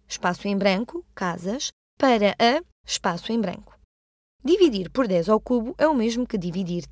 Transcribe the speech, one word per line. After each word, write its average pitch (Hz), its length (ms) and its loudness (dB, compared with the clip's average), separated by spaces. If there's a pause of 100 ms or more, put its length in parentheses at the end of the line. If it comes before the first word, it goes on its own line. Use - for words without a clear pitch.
espaço - 400 -4
em 202 80 0
branco, 196 480 0 (100)
casas, 180 560 -6 (280)
para 226 400 4
a, 262 260 2 (220)
espaço - 440 -4
em 233 80 -2
branco. - 400 -6 (640)
Dividir 262 480 2
por 254 160 0
dez 180 220 2
ao 214 100 4
cubo 247 380 -2
é 294 100 4
o 320 80 2
mesmo 233 320 0
que 226 120 -4
dividir 175 540 -4